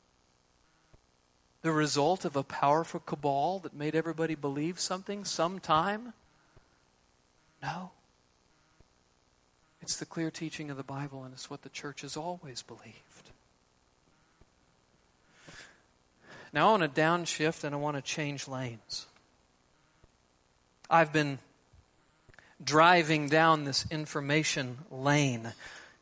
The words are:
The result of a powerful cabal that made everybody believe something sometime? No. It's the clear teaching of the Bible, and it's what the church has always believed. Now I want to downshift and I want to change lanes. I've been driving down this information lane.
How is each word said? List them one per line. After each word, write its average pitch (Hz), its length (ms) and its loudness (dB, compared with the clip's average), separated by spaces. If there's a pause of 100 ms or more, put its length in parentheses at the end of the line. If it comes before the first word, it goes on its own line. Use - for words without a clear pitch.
(1600)
The 160 80 2
result 151 540 2
of 151 100 -2
a 139 80 0
powerful 160 560 2
cabal 147 600 -2
that 160 140 -12
made 147 220 -4
everybody 160 400 -2
believe 147 440 -4
something 196 460 -6
sometime? 185 880 0 (1500)
No. 170 260 -8 (1900)
It's - 160 -6
the 156 80 -8
clear 165 240 -4
teaching 156 400 -10
of 139 80 -10
the 135 60 -10
Bible, 135 400 -10
and 131 100 -16
it's - 160 -16
what 147 140 -14
the 135 60 -16
church - 320 -12
has 139 140 -10
always 160 460 -10
believed. - 720 -20 (3250)
Now 151 140 6
I 214 100 8
want 151 180 2
to 160 60 4
downshift 165 640 2
and 147 100 -4
I 147 60 -4
want 147 180 -2
to 135 60 -6
change 143 440 -6
lanes. 127 600 -8 (1800)
I've 165 240 6
been 147 280 0 (1200)
driving 156 640 6
down 156 380 6
this 139 240 -2
information 147 880 -2 (140)
lane. 131 600 0 (500)